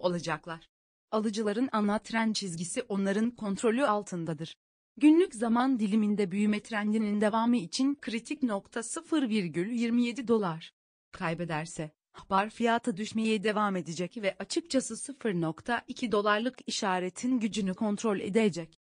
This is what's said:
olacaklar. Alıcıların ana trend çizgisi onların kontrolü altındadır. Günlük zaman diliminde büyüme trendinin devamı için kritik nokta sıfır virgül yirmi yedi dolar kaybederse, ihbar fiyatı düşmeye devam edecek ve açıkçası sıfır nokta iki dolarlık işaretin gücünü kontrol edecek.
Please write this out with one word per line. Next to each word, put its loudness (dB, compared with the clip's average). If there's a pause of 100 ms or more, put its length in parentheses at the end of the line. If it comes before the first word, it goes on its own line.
olacaklar. -4 (420)
Alıcıların 0
ana 0
trend -2
çizgisi -6
onların 0
kontrolü 0
altındadır. -4 (420)
Günlük 8
zaman 2
diliminde 2
büyüme 2
trendinin 0
devamı 4
için 0
kritik -6
nokta -4
sıfır -2
virgül 0
yirmi 2
yedi -4
dolar 0 (380)
kaybederse, -6 (260)
ihbar 0
fiyatı 0
düşmeye -2
devam 0
edecek -6
ve -4
açıkçası -2
sıfır -6
nokta -2
iki -6
dolarlık 0
işaretin -2
gücünü -2
kontrol -2
edecek. 0